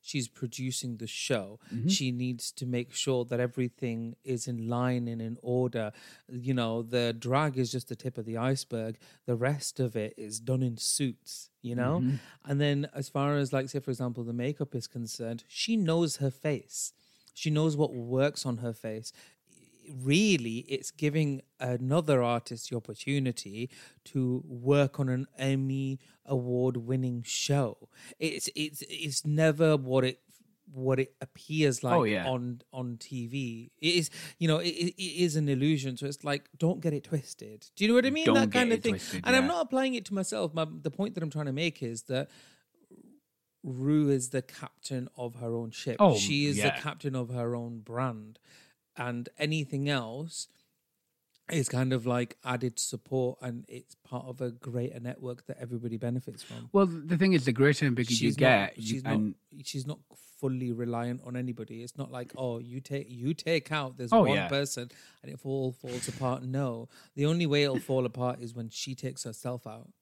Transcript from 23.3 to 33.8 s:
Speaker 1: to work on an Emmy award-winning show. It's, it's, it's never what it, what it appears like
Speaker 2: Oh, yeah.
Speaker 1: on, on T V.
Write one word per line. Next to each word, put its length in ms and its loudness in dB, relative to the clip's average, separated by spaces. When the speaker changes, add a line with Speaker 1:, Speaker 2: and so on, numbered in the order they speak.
Speaker 1:
to 420 0
work 520 4
on 100 2
an 160 0
Emmy 640 0
award-winning 1000 0
show. 640 0
It's, 360 -2
it's, 320 -6
it's 380 -4
never 500 6
what 300 4
it, 140 -2
what 280 0
it 200 -2
appears 640 0
like 160 4
Speaker 2:
Oh, 40 4
yeah. 260 2
Speaker 1:
on, 320 -4
on 260 -6
T 300 -8
V. 440 -6